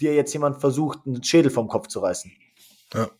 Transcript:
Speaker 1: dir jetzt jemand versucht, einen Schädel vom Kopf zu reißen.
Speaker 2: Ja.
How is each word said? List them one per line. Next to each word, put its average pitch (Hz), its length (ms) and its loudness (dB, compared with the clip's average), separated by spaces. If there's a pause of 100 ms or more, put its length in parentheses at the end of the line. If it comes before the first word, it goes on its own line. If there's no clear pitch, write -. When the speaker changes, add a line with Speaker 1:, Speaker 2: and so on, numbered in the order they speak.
Speaker 1:
dir 151 140 0
jetzt 143 180 2
jemand 143 280 -2
versucht, 143 460 0
einen 123 180 -6
Schädel 151 260 6
vom 123 160 -2
Kopf - 220 -4
zu - 120 -10
reißen. 90 300 -4 (640)
Speaker 2:
Ja. 110 260 -4